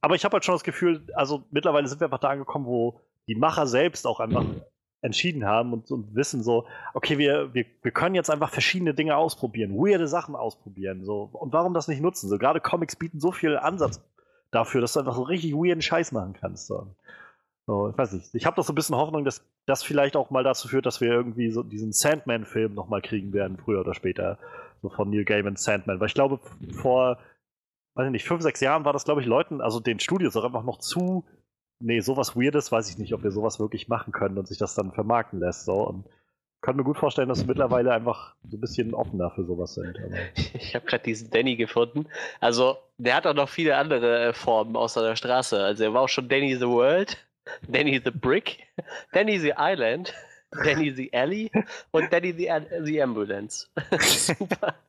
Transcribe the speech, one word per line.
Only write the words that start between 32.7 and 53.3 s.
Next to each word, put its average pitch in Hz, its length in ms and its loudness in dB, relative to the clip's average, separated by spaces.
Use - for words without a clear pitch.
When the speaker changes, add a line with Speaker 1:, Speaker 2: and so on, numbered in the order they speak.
Speaker 1:
weiß 113 180 0
ich 85 80 -12
nicht, 117 160 -4
ob 98 80 -6
wir 104 80 0
sowas 107 300 -2
wirklich 107 260 -6
machen 110 260 -2
können 98 260 -2
und 92 100 -6
sich - 100 -10
das - 160 -2
dann 95 160 -2
vermarkten 110 480 0
lässt, 87 280 -4
so. 95 80 0
Und 98 320 -2
kann 131 120 0
mir 139 80 0
gut 143 160 0
vorstellen, 135 300 2
dass 127 140 -2
wir - 60 -4
mittlerweile 123 440 2
einfach 117 420 -2
so 110 80 -12
ein 107 40 -10
bisschen 117 340 -4
offener 90 360 -4
für - 140 -6
sowas 85 300 -6
sind, 90 220 -8
aber 92 200 -10
Speaker 2:
<laughs> - 200 -4
Ich - 200 -10
hab 123 120 -4
grad - 200 -2
diesen 113 240 -6
Danny 120 240 4
gefunden. 117 520 0
Also, 123 380 4
der 123 160 2
hat 170 140 2
auch 147 60 2
noch 143 160 2
viele 156 260 2
andere, 120 540 4
äh, - 20 -2
Formen 113 420 0
außer 113 280 0
der 113 120 2
Straße. 123 480 0
Also, 104 220 2
er 110 100 2
war 123 80 6
auch 131 60 2
schon 127 200 -2
Danny 135 280 2
the 123 100 0
World, 131 500 4
<laughs> - 220 -14
Danny 139 360 2
the 131 60 2
Brick, - 480 0
<laughs> - 260 -16
Danny 208 260 4
the 147 200 2
Island, 147 540 0
<laughs> 139 120 -4
Danny 147 260 2
the 131 240 -8
Alley 185 360 0
und 160 220 2
Danny 175 200 2
the 175 180 -4
An-, 156 160 -2
the 151 180 0
Ambulance. 104 640 -4